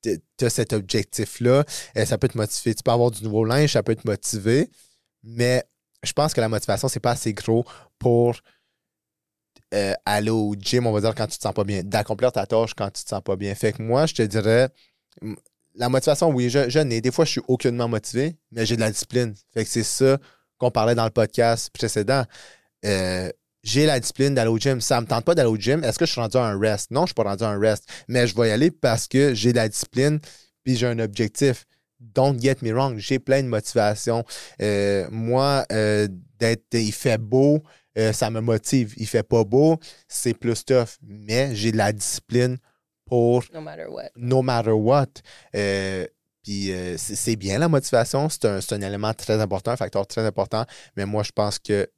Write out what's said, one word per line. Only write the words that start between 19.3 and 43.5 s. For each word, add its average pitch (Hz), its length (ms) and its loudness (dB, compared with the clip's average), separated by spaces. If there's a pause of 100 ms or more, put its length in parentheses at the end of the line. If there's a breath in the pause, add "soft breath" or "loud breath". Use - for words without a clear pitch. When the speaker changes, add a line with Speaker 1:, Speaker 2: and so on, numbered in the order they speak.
Speaker 1:
Fait 110 120 -2
que - 60 -10
c'est 117 120 -2
ça 135 360 2 (400 soft breath)
qu'on 123 120 0
parlait 117 240 2
dans 113 100 0
le 113 60 -2
podcast 117 600 2
précédent. 120 540 -2 (600 loud breath)
Euh, 92 440 -2 (320)
j'ai 120 220 2
la 147 160 4
discipline 139 340 -2
d'aller 113 160 2
au 113 80 2
gym. 131 220 0
Ça 127 220 0
me 110 40 -8
tente 117 200 -2
pas 170 80 4
d'aller 131 160 4
au 110 60 0
gym. 123 280 0
Est-ce 117 140 -2
que 170 80 2
je 156 60 -2
suis - 80 -4
rendu 113 180 -2
à 123 60 2
un 104 140 -2
rest ? 104 340 -2
Non, 139 100 2
je 180 60 2
suis - 60 -8
pas 113 100 0
rendu 98 200 -4
à 110 40 0
un 104 100 -4
rest. 107 260 0 (240 loud breath)
Mais 123 180 2
je 98 80 -4
vais 113 140 2
y 107 40 2
aller 135 180 4
parce - 380 0
que 135 260 4
j'ai 110 180 2
de 120 40 2
la 113 120 2
discipline 143 500 -2 (460 loud breath)
puis 131 120 0
j'ai 117 100 0
un 117 120 -2
objectif. 113 680 -2 (340)
Don't 127 400 0
get 131 220 2
me 113 100 -2
wrong, 127 260 0
j'ai 131 200 -2
plein 135 240 2
de 131 60 -4
motivation. 113 760 0 (380 loud breath)
Euh, 101 480 0
moi, 127 640 2
euh, 107 360 2 (300)
d'être, 117 260 0 (100)
il 110 180 0
fait 117 260 0
beau, 135 440 4 (360 soft breath)
euh, 110 160 2
ça 110 160 -2
me 110 100 -4
motive. 113 580 0
Il 110 80 -6
fait 110 160 0
pas 113 220 2
beau, 147 340 4 (300 loud breath)
c'est - 260 -2
plus 113 300 -4
tough. 123 380 2
Mais 110 520 -2
j'ai 107 180 0
de 110 60 0
la 104 140 2
discipline 123 680 -2 (480)
pour 120 460 2